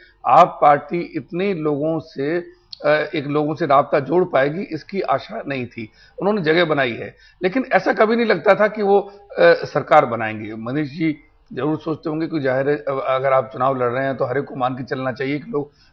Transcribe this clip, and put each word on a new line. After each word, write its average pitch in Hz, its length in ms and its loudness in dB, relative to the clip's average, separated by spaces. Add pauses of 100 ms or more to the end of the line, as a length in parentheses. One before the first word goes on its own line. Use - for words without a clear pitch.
(280)
आप 160 340 6
पार्टी 147 380 4
इतने 170 540 -4
लोगों 156 460 -2
से, 151 380 -6 (480)
अ, 143 40 4 (260)
एक 139 120 -2
लोगों 147 280 -2
से 170 100 -2
राब्ता 139 340 4
जोड़ 147 240 2
पाएगी, 151 380 0
इसकी 190 400 -8
आशा 190 460 -4
नहीं 135 180 -6
थी। 113 260 -14 (300)
उन्होंने 202 200 0
जगह 160 240 2
बनाई 143 260 0
है, 117 240 -10 (280)
लेकिन 190 300 -2
ऐसा 185 200 2
कभी 226 220 2
नहीं 233 100 0
लगता 196 300 4
था 208 120 2
कि 208 160 -4
वो, 196 160 4
अ, - 400 -8
सरकार 151 680 4
बनाएंगे। 110 500 -6
मनीष 127 340 -6
जी 156 280 -4 (360)
जरूर 147 240 -2
सोचते 160 320 -6
होंगे 156 180 -4
कि 160 120 -4
जाहिर 131 300 0
है, 147 80 0
अ, 139 300 -6
अगर 135 260 0
आप 131 200 2
चुनाव 131 240 0
लड़ 123 140 0
रहे 131 140 -2
हैं 135 120 -2
तो 131 80 0
हर 127 120 -4
एक 143 80 -2
को - 100 -16
मान 131 200 -2
के 123 80 -10
चलना 131 280 -6
चाहिए 135 280 -6
कि 226 120 -14
लोग 143 200 -6 (220)